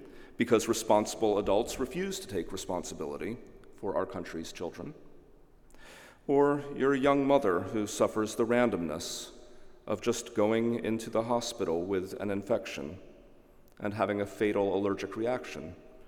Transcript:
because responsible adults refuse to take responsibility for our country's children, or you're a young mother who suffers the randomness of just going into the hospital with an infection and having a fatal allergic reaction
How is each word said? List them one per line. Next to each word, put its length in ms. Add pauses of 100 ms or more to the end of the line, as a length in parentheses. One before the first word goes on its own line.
(360)
because 320
responsible 680
adults 440
refuse 400
to 80
take 240
responsibility 840 (360)
for 220
our 100
country's 460
children, 420 (1300)
or 360 (140)
you're 160
a 60
young 280
mother 340
who 260
suffers 480
the 100
randomness 840 (560)
of 160
just 320
going 500
into 240
the 140
hospital 600
with 380
an 100
infection 680 (840)
and 140
having 260
a 60
fatal 500
allergic 400
reaction 580 (340)